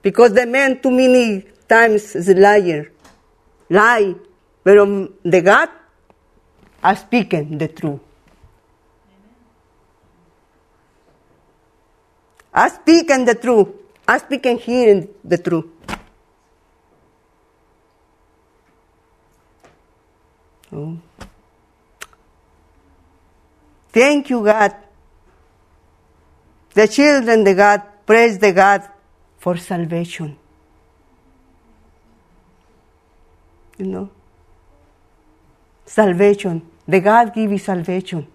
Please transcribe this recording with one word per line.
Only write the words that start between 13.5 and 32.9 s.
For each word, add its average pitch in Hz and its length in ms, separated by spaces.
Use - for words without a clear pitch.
I 247 120
speaking 254 400
hearing 226 500
the 175 140
truth. 165 260
Oh. 160 280
Thank 285 400
you, 240 140
God. 208 320
The 214 140
children 233 580
of 190 100
God, 202 260
praise 226 340
the 202 140
God 196 360
for 180 180
salvation. 170 800